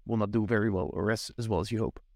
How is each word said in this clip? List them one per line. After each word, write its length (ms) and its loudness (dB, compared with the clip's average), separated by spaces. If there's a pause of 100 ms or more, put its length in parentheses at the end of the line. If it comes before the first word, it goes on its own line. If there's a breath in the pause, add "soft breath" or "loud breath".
will 120 0
not 140 0
do 140 2
very 240 2
well 240 0
or 180 0
as, 260 -4
as 100 -4
well 140 2
as 100 -4
you 80 0
hope. 200 -2 (160)